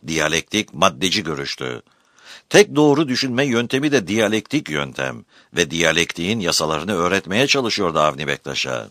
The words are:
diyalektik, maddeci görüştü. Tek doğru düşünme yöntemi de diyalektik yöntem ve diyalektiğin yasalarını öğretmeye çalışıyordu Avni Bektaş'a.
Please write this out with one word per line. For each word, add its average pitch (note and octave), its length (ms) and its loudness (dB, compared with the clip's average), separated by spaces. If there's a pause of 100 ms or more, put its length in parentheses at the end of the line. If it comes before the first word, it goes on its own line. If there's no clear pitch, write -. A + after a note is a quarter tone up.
diyalektik, D#2+ 640 -2
maddeci F#2 500 0
görüştü. C2+ 580 -8 (680)
Tek F3 260 4
doğru D3 320 4
düşünme B2+ 380 0
yöntemi C3 460 0
de A#2 160 2
diyalektik G#2+ 640 0
yöntem C2+ 560 -6 (300)
ve D#2 160 2
diyalektiğin E2 680 0
yasalarını E2 560 -2
öğretmeye F#2 520 0
çalışıyordu G2+ 520 0
Avni D2 280 0
Bektaş'a. C2+ 640 -6